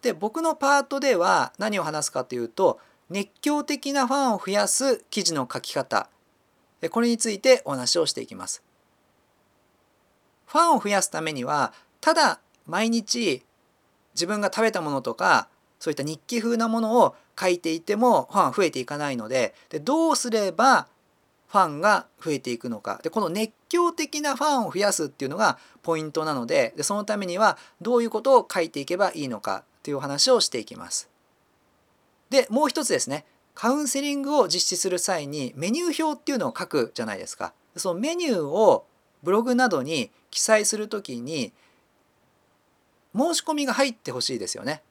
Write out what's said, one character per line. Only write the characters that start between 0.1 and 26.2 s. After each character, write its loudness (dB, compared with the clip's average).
僕 -4
の 2
パ 4
ー -4
ト -4
で 2
は 2
何 -2
を -2
話 -4
す -6
か -4
と -12
い -4
う -4
と、 2
熱 -6
狂 0
的 -6
な 2
フ -2
ァ 0
ン 2
を -4
増 -6
や 2
す 0
記 -4
事 0
の -2
書 -6
き -12
方。 -2
で、 -4
こ -2
れ 2
に 2
つ -2
い -6
て 6
お -6
話 -2
を 2
し -2
て -6
い -8
き -18
ま -12
す。 -10
フ 0
ァ 8
ン 6
を 4
増 -2
や 4
す -2
た -6
め -4
に -6
は、 0
た 4
だ 2
毎 -2
日 -2
自 -4
分 -2
が 0
食 -2
べ 2
た -4
も -4
の -2
と -6
か、 2
そ -6
う -2
い -2
っ -12
た -6
日 -8
記 -4
風 0
な 0
も 0
の 2
を 4
書 0
い 2
て -4
い -4
て -2
も 4
フ 0
ァ 4
ン 6
は 0
増 0
え 2
て -6
い -4
か -8
な -4
い -4
の -8
で、 0
で、 -6
ど 2
う 2
す -4
れ 0
ば 4
フ 0
ァ 6
ン -6
が 2
増 -2
え -2
て -8
い -4
く -8
の -8
か。 -6
で、 -4
こ -4
の -2
熱 -4
狂 2
的 -6
な -2
フ -4
ァ 2
ン 0
を -4
増 -4
や 2
す -2
っ -6
て -10
い -4
う -6
の -8
が 2
ポ 0
イ -4
ン -8
ト -2